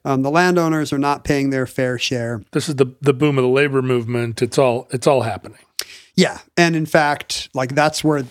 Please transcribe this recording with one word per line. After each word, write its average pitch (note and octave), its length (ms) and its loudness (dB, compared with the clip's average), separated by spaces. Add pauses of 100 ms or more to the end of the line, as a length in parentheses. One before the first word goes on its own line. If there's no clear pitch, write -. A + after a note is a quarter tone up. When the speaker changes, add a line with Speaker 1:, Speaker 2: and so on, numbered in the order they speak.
Speaker 1:
Um, C3 180 0
the C#3 80 0
landowners E3 600 2
are C#3+ 60 -2
not C#3+ 260 -2
paying C#3 260 0
their C3 160 -2
fair B2+ 320 -4
share. A#2 440 -4 (100)
Speaker 2:
This - 160 -4
is D3+ 80 -4
the, C3 100 4 (140)
the C#3 140 2
boom C#3+ 240 0
of B2+ 40 2
the B2+ 60 2
labor C3+ 340 2
movement. A#2+ 600 -2
It's A#2 160 0
all, B2+ 320 2
it's B2+ 160 -4
all C3+ 160 4
happening. G#2 360 -8 (580)
Speaker 1:
Yeah. F3+ 220 2 (180)
And E3+ 180 4
in D#3 120 -2
fact, - 680 0
like, C3 200 -4
that's - 280 0
where, D3 280 0